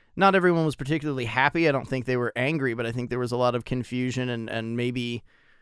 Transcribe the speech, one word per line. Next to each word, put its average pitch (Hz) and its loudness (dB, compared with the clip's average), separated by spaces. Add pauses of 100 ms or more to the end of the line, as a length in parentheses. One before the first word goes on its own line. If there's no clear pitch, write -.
(160)
not 190 6
everyone 175 4
was 151 0
particularly 139 -4
happy. 139 2
I - 6
don't 123 -2
think 131 -4
they 127 0
were 120 0
angry, 131 0
but 117 -2
I 117 -2
think 123 -6
there 123 -2
was 120 -2
a 123 0
lot 123 4
of 120 -4
confusion 127 -2
and, 117 -6
and 113 -4
maybe 120 -2 (380)